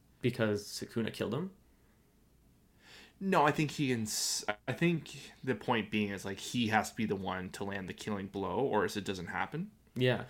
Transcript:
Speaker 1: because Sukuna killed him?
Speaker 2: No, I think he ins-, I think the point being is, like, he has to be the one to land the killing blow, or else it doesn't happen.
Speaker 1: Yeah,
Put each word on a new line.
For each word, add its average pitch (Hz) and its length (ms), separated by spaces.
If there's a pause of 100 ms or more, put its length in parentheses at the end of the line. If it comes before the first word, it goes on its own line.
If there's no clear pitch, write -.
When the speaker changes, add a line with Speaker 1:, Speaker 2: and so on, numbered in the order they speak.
(220)
Speaker 1:
because 110 440
Sukuna - 480
killed 101 220
him? 185 160 (1700)
Speaker 2:
No, 185 240
I 147 80
think 147 200
he 135 200
ins-, - 540 (220)
I 127 60
think 170 360 (340)
the 131 120
point 110 340
being 107 200
is, 98 140
like, 98 160
he 120 280
has 107 240
to - 40
be 113 100
the 104 100
one 92 360
to - 120
land 98 260
the 90 40
killing 101 340
blow, 95 320
or 120 240
else 98 120
it 101 100
doesn't 90 220
happen. 98 440 (240)
Speaker 1:
Yeah, 127 340